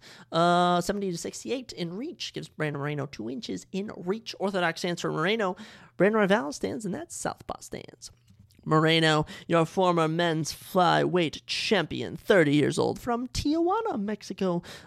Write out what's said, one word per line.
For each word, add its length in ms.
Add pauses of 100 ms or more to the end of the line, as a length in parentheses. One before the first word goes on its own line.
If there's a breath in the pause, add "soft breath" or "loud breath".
(320 loud breath)
Uh, 480
seventy 300
to 80
sixty-eight 540
in 200
reach 400
gives 160
Brandon 320
Moreno 240
two 240
inches 420
in 260
reach. 440
Orthodox 400
stance 220
for 100
Moreno. 440 (420 loud breath)
Brandon 280
Royval 280
stands 320
in 60
that 200
southpaw 480
stance. 500 (540)
Moreno, 640 (200 loud breath)
your 200
former 420
men's 460
flyweight 880
champion, 720
thirty 380
years 240
old, 200
from 300
Tijuana, 720
Mexico. 640 (240 loud breath)